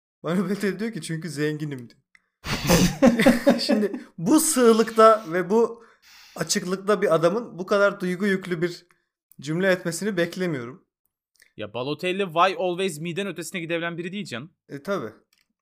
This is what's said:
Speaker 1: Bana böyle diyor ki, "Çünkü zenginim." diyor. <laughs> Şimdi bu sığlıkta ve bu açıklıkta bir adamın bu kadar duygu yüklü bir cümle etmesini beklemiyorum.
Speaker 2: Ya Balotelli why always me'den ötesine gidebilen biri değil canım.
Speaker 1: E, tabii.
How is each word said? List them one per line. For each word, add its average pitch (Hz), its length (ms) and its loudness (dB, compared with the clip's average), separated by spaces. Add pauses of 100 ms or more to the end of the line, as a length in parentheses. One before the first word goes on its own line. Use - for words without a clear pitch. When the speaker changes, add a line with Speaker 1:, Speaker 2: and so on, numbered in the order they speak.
(220)
Speaker 1:
Bana 185 260 -2
böyle 196 300 -4
diyor 220 140 -6
ki, 156 100 -10
"Çünkü 160 260 -8
zenginim." 147 600 -6
diyor. - 120 -20 (1600)
<laughs> - 20 -6
Şimdi 214 400 0 (180)
bu 240 220 4
sığlıkta 226 920 6
ve 175 180 -2
bu 226 340 0 (520)
açıklıkta 190 680 -2
bir 165 120 4
adamın 170 440 0
bu 185 80 -8
kadar 202 340 2
duygu 180 260 -2
yüklü 180 360 -2
bir 175 240 -6 (540)
cümle 165 300 0
etmesini 185 460 -2
beklemiyorum. 170 680 -4 (720)
Speaker 2:
Ya 104 180 -12
Balotelli 151 500 -4
why 170 340 2
always 180 420 -4
me'den 175 260 -6
ötesine 175 340 -10
gidebilen 165 380 -6
biri 175 140 -8
değil 202 140 -8
canım. 120 260 -12 (160)
Speaker 1:
E, 139 140 -14
tabii. 151 300 -6 (500)